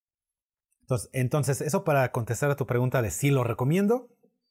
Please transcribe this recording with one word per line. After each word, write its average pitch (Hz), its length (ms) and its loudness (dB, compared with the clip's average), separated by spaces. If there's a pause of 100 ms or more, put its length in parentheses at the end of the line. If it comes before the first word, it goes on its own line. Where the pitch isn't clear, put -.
(840)
Entonces, - 300 -4
entonces, 131 480 0
eso 151 240 -2
para 139 280 2
contestar 123 380 -2
a 139 60 0
tu 123 100 -4
pregunta 123 360 0
de 104 80 -2
si 143 200 0
lo 131 140 2
recomiendo, 185 720 0 (340)